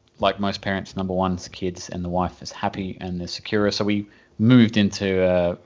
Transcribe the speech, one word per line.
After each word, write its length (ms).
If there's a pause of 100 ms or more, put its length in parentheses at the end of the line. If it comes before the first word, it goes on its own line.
(180)
like 200
most 220
parents, 340
number 200
one 220
is 80
the 60
kids 380
and 160
the 60
wife 320
is 100
happy 480
and 180
they're 80
secure. 440
So 120
we 240 (320)
moved 380
into, 480
uh, 400